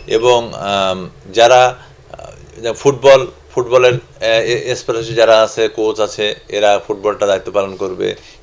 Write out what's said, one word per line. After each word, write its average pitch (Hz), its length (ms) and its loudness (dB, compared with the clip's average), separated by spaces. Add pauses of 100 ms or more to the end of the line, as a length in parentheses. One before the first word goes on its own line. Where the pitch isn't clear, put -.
এবং, 117 480 0
আম, 95 540 -6 (240)
যারা, 120 340 4
আহ, - 1040 -12
ফুটবল, 131 540 2 (280)
ফুটবলের, 123 400 2
আহ, - 300 -12
এ-, 113 480 -2
এক্সপার্ট 117 280 -6
যারা 113 420 4
আছে, 110 260 -2
কোচ 107 320 -4
আছে, 104 340 -4 (140)
এরা 101 380 0
ফুটবলটা 101 400 -4
দায়িত্ব 95 260 -2
পালন 98 240 -4
করবে। 98 400 -6 (260)